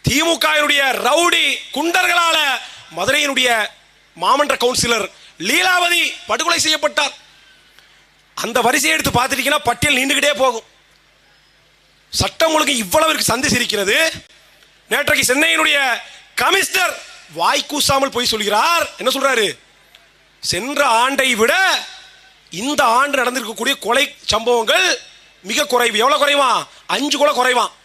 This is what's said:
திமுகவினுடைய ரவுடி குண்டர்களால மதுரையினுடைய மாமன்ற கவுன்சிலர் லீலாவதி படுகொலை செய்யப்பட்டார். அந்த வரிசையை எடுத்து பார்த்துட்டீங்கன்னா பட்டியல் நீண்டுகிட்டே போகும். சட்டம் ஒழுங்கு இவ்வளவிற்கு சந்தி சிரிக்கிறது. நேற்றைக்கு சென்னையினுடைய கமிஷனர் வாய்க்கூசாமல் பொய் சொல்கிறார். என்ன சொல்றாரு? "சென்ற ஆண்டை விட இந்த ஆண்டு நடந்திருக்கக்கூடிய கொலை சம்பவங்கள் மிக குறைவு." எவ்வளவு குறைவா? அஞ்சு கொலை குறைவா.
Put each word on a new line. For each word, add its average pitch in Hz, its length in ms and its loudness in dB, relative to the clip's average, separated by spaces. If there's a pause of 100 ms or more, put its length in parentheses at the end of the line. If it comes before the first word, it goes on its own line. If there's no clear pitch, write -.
திமுகவினுடைய 302 720 2 (260)
ரவுடி 320 500 2 (160)
குண்டர்களால 339 840 0 (380)
மதுரையினுடைய 254 720 0 (440)
மாமன்ற 262 440 0
கவுன்சிலர் 233 520 0 (300)
லீலாவதி 349 760 0 (140)
படுகொலை 339 320 -2
செய்யப்பட்டார். 302 540 -2 (1200)
அந்த 226 260 -2
வரிசையை 285 360 2
எடுத்து 240 240 0
பார்த்துட்டீங்கன்னா 269 420 -2
பட்டியல் 247 320 0
நீண்டுகிட்டே 277 380 0
போகும். 240 300 0 (1500)
சட்டம் - 440 -2
ஒழுங்கு 294 200 0
இவ்வளவிற்கு 294 580 0
சந்தி 262 180 -2
சிரிக்கிறது. 233 600 0 (800)
நேற்றைக்கு 277 380 0
சென்னையினுடைய 294 760 2 (340)
கமிஷனர் 349 680 0 (360)
வாய்க்கூசாமல் 269 720 0
பொய் 240 140 -2
சொல்கிறார். 240 720 0
என்ன 233 140 -2
சொல்றாரு? 254 460 -2 (840)
"சென்ற 277 460 -2
ஆண்டை 254 500 2
விட 285 480 2 (680)
இந்த 269 340 -2
ஆண்டு 262 400 2
நடந்திருக்கக்கூடிய 240 560 -4
கொலை 269 360 0 (100)
சம்பவங்கள் 247 720 0 (420)
மிக 226 240 -2
குறைவு." 240 320 0
எவ்வளவு 269 300 2
குறைவா? 262 400 0 (200)
அஞ்சு 277 300 -4
கொலை 285 180 2
குறைவா. 247 360 0 (140)